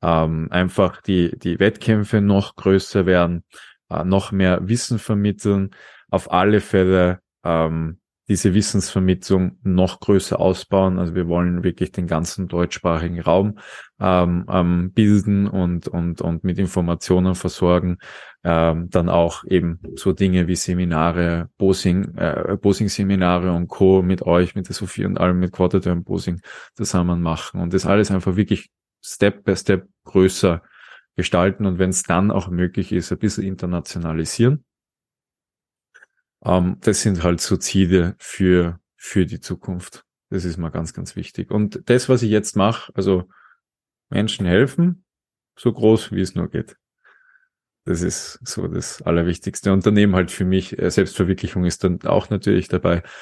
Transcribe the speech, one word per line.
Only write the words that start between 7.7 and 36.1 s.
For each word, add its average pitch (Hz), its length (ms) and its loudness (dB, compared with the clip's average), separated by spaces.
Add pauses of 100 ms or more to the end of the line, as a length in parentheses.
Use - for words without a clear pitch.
diese 92 260 2
Wissensvermittlung 92 1080 0
noch 92 380 0
größer 95 400 0
ausbauen. 92 580 0
Also 87 160 -4
wir 90 120 -2
wollen 87 380 0
wirklich 90 280 -2
den 90 140 -6
ganzen 85 420 -4
deutschsprachigen 85 720 -2
Raum, 98 380 0 (420)
ähm, 90 480 2
ähm, 87 440 0
bilden 101 560 2
und, 87 400 -2
und, 85 340 -4
und 82 220 -4
mit 90 140 -2
Informationen 90 760 0
versorgen. 90 640 0 (460)
Ähm, 82 460 0
dann 87 180 2
auch 85 360 0
eben 85 340 0 (160)
so - 180 -2
Dinge 90 360 0
wie 90 80 -2
Seminare, 85 920 -2 (100)
Posing, 95 580 0
äh, 87 400 -4
Posing-Seminare 95 960 0
und 87 160 -2
Co. 95 340 4
mit 90 200 0
euch, 87 340 2
mit 92 100 -6
der - 80 -10
Sophie 101 300 -6
und 95 140 -4
allem, 90 200 2
mit 90 140 -2
Quarterturn 90 500 0
Posing 90 380 -6 (340)
zusammen 87 480 -2
machen 82 380 -6
und 87 120 -4
das 92 140 -2
alles 98 240 2
einfach 95 240 -2
wirklich 98 360 -2 (300)
Step - 440 0
by 98 100 2
Step 95 340 -2 (160)
größer 92 580 2 (520)
gestalten 92 520 0
und 90 120 -2
wenn's 92 240 0
dann 92 300 0
auch 95 160 -4
möglich 90 420 -2
ist, 90 220 -2
ein 90 60 -4
bisschen 104 260 -2
internationalisieren. 87 1200 -2 (1800)